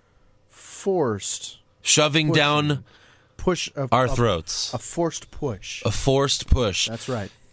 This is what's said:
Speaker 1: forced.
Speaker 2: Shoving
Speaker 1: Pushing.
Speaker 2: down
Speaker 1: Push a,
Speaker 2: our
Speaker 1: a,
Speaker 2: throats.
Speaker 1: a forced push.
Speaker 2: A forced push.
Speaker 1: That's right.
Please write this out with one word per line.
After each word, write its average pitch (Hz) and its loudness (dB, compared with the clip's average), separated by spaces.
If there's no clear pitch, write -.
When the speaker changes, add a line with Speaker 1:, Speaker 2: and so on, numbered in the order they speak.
Speaker 1:
forced. - -4
Speaker 2:
Shoving 151 2
Speaker 1:
Pushing. 165 2
Speaker 2:
down 147 2
Speaker 1:
Push - -2
a, 139 -4
Speaker 2:
our 123 4
Speaker 1:
a, - 0
Speaker 2:
throats. 113 0
Speaker 1:
a 117 -4
forced - -6
push. - -8
Speaker 2:
A 98 0
forced 135 2
push. 110 4
Speaker 1:
That's 113 -8
right. 104 -6